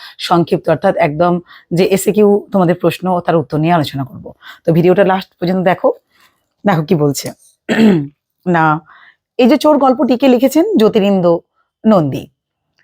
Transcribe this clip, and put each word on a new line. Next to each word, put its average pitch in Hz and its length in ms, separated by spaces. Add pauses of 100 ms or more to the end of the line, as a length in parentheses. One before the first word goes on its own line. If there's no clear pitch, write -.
(180)
সংক্ষিপ্ত 170 520
অর্থাৎ 185 260
একদম 170 440 (340)
যে 175 100
এসএকিউ 202 680
তোমাদের 180 240
প্রশ্ন 175 440
তার 175 160
উত্তর 156 220
নিয়ে 165 160
আলোচনা 135 320
করব। - 280 (320)
তো 170 60
ভিডিওটা 175 320
লাস্ট 185 260 (100)
পর্যন্ত 185 260
দেখো। 185 280 (760)
দেখো 165 160
কি 170 120
বলছে। 147 360 (380)
<clears throat> 190 440 (320)
না, 160 360 (560)
এই 247 100
যে 285 100
চোর 302 200
গল্পটি 254 400
কে 277 100
লিখেছেন? 269 500
জ্যোতিরিন্দ্র 196 640 (480)
নন্দী। 156 400 (560)